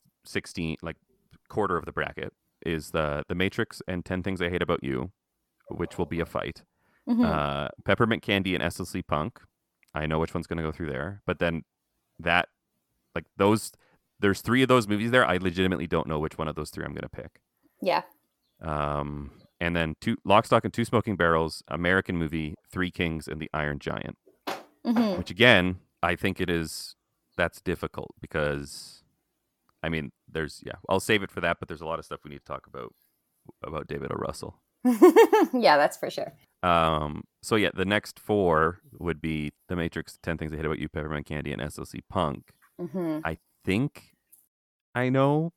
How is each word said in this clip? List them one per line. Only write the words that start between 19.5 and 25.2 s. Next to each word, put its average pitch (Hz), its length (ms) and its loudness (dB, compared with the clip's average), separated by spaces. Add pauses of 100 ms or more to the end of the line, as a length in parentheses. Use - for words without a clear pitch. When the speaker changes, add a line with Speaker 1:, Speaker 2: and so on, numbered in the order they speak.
Speaker 1:
and 85 160 0
then 80 240 0
two, - 240 -2
Lock, 101 220 6
Stock, 120 180 2
and 104 100 -4
Two 120 120 -2
Smoking 107 320 0
Barrels, 82 500 2
American 90 500 0
Movie, 80 380 -4 (160)
Three 90 200 -2
Kings, 82 360 -4
and 76 140 -8
The - 120 -10
Iron 73 260 -2
Giant. - 380 -8 (680)
Speaker 2:
Mm-hmm. 220 320 2
Speaker 1:
Which, - 140 -6